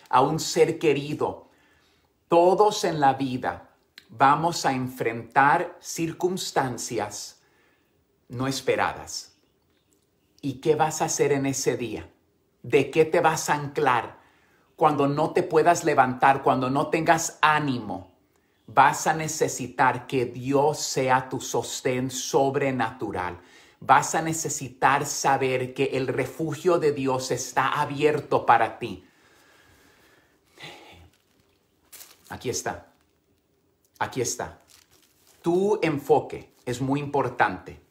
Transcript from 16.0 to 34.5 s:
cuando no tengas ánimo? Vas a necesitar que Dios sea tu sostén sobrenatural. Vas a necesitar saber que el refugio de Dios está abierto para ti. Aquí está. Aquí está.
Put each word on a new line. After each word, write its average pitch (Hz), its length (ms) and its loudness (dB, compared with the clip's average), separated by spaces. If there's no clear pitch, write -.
cuando 127 280 2
no 147 200 0
tengas 165 520 0
ánimo? 127 720 0
Vas 139 420 4
a 156 60 0
necesitar 135 920 -2
que 123 200 -2
Dios 135 520 0
sea 131 500 0
tu - 120 -8
sostén 127 720 -4
sobrenatural. 123 1300 -2
Vas - 340 4
a 160 80 0
necesitar 147 840 -2
saber 131 720 -2
que 135 180 -2
el 131 140 -2
refugio 151 720 -2
de 151 140 0
Dios 131 380 -2
está 131 520 -2
abierto 139 640 0
para 117 320 4
ti. 104 280 -12
Aquí - 180 -12
está. - 460 -8
Aquí 113 240 -4
está. - 400 -8